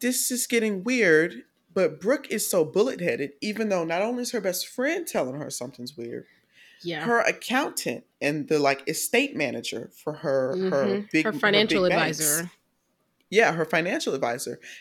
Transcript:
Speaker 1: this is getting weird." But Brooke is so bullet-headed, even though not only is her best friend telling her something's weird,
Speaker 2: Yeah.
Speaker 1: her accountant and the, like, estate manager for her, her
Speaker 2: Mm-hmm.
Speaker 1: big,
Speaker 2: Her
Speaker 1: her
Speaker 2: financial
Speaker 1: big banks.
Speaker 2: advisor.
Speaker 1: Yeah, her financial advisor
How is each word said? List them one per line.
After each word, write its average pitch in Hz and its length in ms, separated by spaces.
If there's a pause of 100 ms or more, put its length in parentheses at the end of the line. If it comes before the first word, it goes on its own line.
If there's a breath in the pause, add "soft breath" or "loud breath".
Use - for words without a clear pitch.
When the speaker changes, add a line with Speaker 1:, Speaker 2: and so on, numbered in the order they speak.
Speaker 1:
this 254 300
is 247 160
getting 214 360
weird." 190 600 (300)
But 156 280
Brooke 262 280
is - 200
so 170 160
bullet-headed, 165 680 (100)
even 214 280
though 180 160
not 165 160
only 247 220
is 233 80
her 233 100
best 180 260
friend 330 400
telling 135 280
her 143 140
something's 123 480
weird, 120 280 (580 soft breath)
Speaker 2:
Yeah. 165 220
Speaker 1:
her 233 160
accountant 175 840 (180)
and 147 280
the, 151 100
like, 139 280
estate - 480
manager 120 600
for - 220
her, 135 320 (200)
her 143 160
Speaker 2:
Mm-hmm. 202 260
Speaker 1:
big, 156 140
Speaker 2:
Her 220 60
Speaker 1:
her - 80
Speaker 2:
financial 202 440
Speaker 1:
big 180 80
banks. 160 280
Speaker 2:
advisor. 156 320 (800)
Speaker 1:
Yeah, 185 220
her 165 120
financial 185 480
advisor 127 460 (220 loud breath)